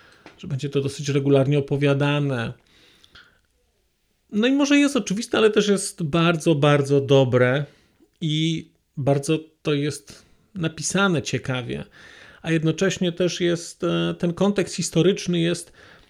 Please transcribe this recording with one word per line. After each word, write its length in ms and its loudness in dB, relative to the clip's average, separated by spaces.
że 100 -16
będzie 200 -6
to 120 -2
dosyć 280 -6
regularnie 500 2
opowiadane. 960 0
No 140 0
i 60 2
może 260 4
jest 180 2
oczywiste, 420 -4
ale 120 6
też 180 0
jest 340 -2
bardzo, 520 2
bardzo 460 4
dobre 640 4
i 480 -2
bardzo 420 0
to 120 -2
jest 500 -6
napisane 680 -2
ciekawie, 600 -6
a 100 -4
jednocześnie 600 0
też 280 -2
jest, 440 -4
e, 340 -2
ten 160 -2
kontekst 400 0
historyczny 680 0
jest, 320 -4